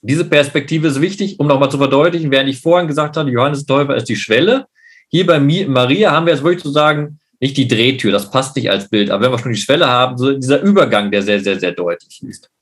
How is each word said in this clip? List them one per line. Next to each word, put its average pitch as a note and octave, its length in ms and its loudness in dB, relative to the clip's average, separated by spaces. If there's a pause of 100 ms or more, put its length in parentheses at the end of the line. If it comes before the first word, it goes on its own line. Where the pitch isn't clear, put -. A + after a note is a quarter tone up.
Diese D3 220 -2
Perspektive D3+ 640 0
ist C#3 140 -2
wichtig, G3 380 -4
um D3 80 0
nochmal C#3 240 2
zu C#3+ 60 -4
verdeutlichen, D3 540 2
während C3+ 180 0
ich C3 120 -8
vorhin E3+ 260 2
gesagt D3+ 300 -4
hatte, D3+ 120 -2
Johannes C#3 360 -2
Täufer C#3 320 0
ist A#2+ 100 -6
die A2 80 -4
Schwelle. F3+ 500 2 (440)
Hier F3 160 2
bei E3 140 4
Mi-, D3+ 260 2
Maria C3+ 460 2
haben D#3+ 140 0
wir E3 80 2
jetzt C3+ 100 -2
wirklich F3 200 0
sozusagen D3 560 0 (220)
nicht F3+ 160 -2
die C3 100 2
Drehtür, A#2 440 0
das G2 200 -2
passt C3+ 240 -4
nicht A#2+ 140 -4
als G2 200 -2
Bild, G#2 200 0
aber G2 160 0
wenn B2+ 60 2
wir A#2 80 -2
schon A#2+ 120 -6
die G#2+ 80 -4
Schwelle C3+ 280 0
haben, B2 300 0
so C3 140 0
dieser C3+ 300 0
Übergang, C3 500 2
der G2+ 100 0
sehr, G2+ 200 0
sehr, F#2+ 180 -2
sehr F2 140 -4
deutlich - 500 -8
ist. - 260 -18 (120)